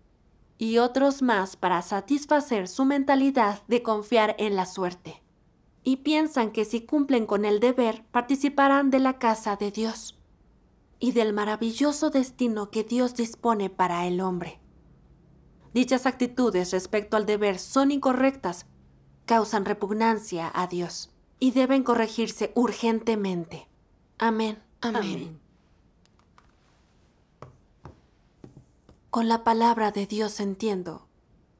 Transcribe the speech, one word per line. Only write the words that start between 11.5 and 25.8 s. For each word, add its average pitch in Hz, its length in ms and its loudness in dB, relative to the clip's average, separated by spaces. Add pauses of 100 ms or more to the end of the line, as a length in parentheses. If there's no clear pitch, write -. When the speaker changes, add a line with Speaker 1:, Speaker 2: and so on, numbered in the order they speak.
Speaker 1:
destino 247 600 -2
que 220 140 -2
Dios 247 300 0
dispone 226 560 -2
para 180 360 0
el 180 140 0
hombre. 180 400 -6 (1120)
Dichas 247 320 2
actitudes 240 640 0
respecto 202 460 -2
al 214 100 0
deber 202 320 0
son 277 320 2
incorrectas, 269 760 -2 (600)
causan 214 380 2
repugnancia 208 880 -2
a 180 140 -2
Dios 175 420 -8 (300)
y 262 100 4
deben 262 320 2
corregirse 226 720 -2
urgentemente. 220 1120 -2 (500)
Amén. 220 440 -2 (180)
Speaker 2:
Amén. 226 220 -2
Speaker 3:
Amén. 175 380 -8 (3750)